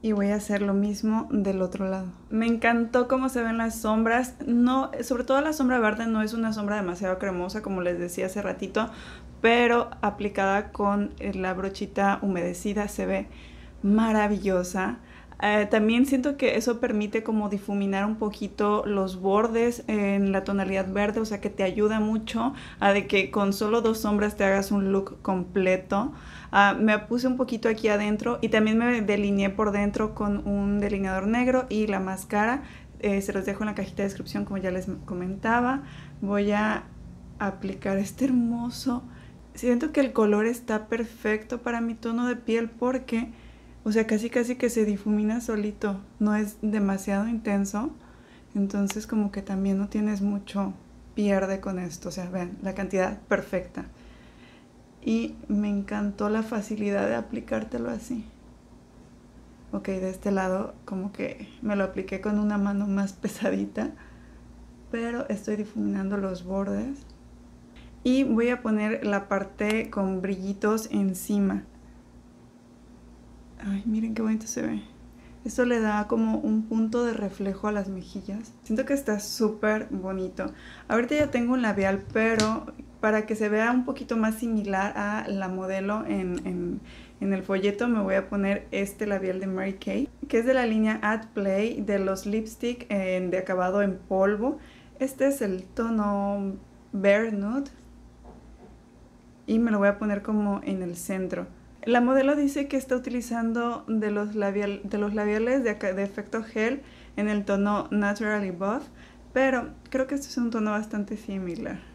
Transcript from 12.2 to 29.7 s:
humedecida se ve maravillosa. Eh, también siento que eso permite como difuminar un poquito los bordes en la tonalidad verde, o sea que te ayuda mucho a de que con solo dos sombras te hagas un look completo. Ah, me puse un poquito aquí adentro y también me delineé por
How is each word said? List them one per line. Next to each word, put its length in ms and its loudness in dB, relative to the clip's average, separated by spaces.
humedecida 680 -2
se 160 -4
ve 220 -2
maravillosa. 1160 2
Eh, 280 4
también 360 6
siento 320 2
que 180 4
eso 240 0
permite 420 0
como 280 0
difuminar 560 0
un 100 0
poquito 720 0
los 340 0
bordes 680 2
en 440 2
la 140 0
tonalidad 440 0
verde, 300 0
o 60 0
sea 160 -6
que 80 -2
te 140 -2
ayuda 360 2
mucho 540 0
a 140 6
de 140 2
que 220 4
con 220 2
solo 300 2
dos 180 2
sombras 380 2
te 80 4
hagas 260 4
un 220 4
look 280 0
completo. 920 2
Ah, 240 8
me 200 6
puse 280 0
un 80 2
poquito 320 0
aquí 220 2
adentro 500 0
y 100 0
también 280 4
me 240 4
delineé 480 2
por 220 0